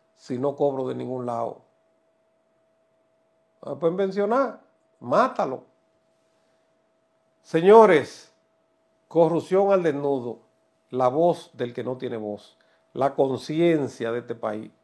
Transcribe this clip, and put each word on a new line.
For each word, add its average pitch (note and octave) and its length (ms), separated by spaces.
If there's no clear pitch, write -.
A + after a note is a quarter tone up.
si - 200
no C#3 200
cobro C3+ 320
de B2+ 40
ningún B2 320
lado? A#2 360
¿Me C#3 120
pueden E3 180
pensionar? G3+ 640
Mátalo. D3 640
Señores, F#3 920
corrupción E3+ 640
al F#3+ 100
desnudo, C#3+ 580
la B2+ 180
voz E3 460
del A#2+ 200
que A#2+ 120
no B2+ 100
tiene B2 220
voz, G#2 400
la C3+ 240
conciencia C#3 960
de A#2+ 80
este A#2 160
país. A2 340